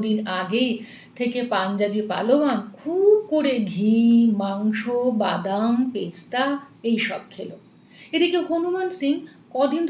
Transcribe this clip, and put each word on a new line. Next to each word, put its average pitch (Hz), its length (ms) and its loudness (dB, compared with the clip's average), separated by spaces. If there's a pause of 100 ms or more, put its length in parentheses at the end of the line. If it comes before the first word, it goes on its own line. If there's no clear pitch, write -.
দিন 214 120 2 (220)
আগে 214 260 0 (520)
থেকে 247 220 -2 (120)
পাঞ্জাবি 202 500 0 (100)
পালোয়ান 240 460 2 (200)
খুব 381 360 4 (180)
করে 285 220 2 (200)
ঘি, 214 240 2 (440)
মাংস, 208 400 -2 (400)
বাদাম, 190 520 0 (180)
পেস্তা 208 520 -4 (460)
এইসব 214 320 -2 (120)
খেলো। - 220 -12 (560)
এদিকে 339 260 2 (100)
হনুমান 359 400 -2 (100)
সিং 277 160 0 (400)
কদিন 285 360 0